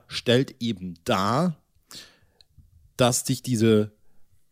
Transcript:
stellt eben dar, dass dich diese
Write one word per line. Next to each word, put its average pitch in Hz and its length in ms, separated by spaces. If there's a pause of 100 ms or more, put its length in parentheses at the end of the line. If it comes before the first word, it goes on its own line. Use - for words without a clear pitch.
stellt - 520
eben 92 360 (100)
dar, 123 520 (1400)
dass 123 260
dich 127 200
diese 110 480 (600)